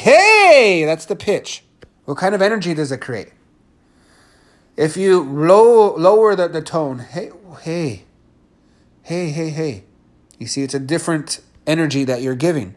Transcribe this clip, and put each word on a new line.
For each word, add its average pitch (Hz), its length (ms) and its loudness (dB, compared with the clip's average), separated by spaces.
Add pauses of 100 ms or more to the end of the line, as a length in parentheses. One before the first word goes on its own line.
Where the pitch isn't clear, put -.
Hey! 302 800 4
That's 156 220 -4
the 208 100 -6
pitch. - 480 -6 (420)
What 139 120 -8
kind 190 160 -2
of 196 80 -2
energy 196 320 -2
does 151 180 -4
it 127 100 -8
create? 110 300 -12 (1400)
If 156 220 -2
you 190 240 2
low-, 190 720 4
lower 208 420 4
the, 180 120 -2
the 160 160 -8
tone, 143 340 -6
Hey, 123 320 -12 (320)
hey, 160 440 -8 (960)
hey, 175 260 -8
hey, 160 220 -6
hey. 143 320 -8 (560)
You 113 80 -14
see, 139 160 -6
it's 135 100 -8
a 143 60 -4
different 156 640 -6 (260)
energy 151 380 -2
that 123 180 -4
you're 131 100 -4
giving. 131 440 -4